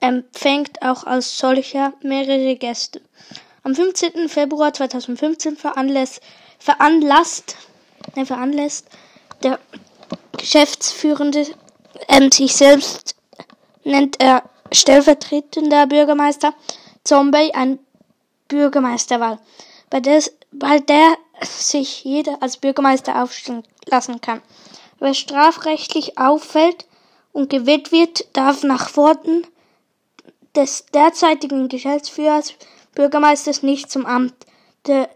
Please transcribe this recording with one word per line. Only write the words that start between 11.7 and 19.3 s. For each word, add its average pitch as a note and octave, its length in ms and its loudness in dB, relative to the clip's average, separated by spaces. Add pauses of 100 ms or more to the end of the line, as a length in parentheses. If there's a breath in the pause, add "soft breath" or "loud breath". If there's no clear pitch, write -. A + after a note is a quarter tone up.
ähm, C4+ 220 6
sich C4+ 240 0
selbst - 640 4 (680)
nennt C#4 360 0
er C4 220 4 (300)
stellvertretender D4 1120 2
Bürgermeister D4 680 0 (500 loud breath)
Zombie C#4+ 500 2
ein C4 240 -2 (720)
Bürgermeisterwahl, B3 880 -2 (520 loud breath)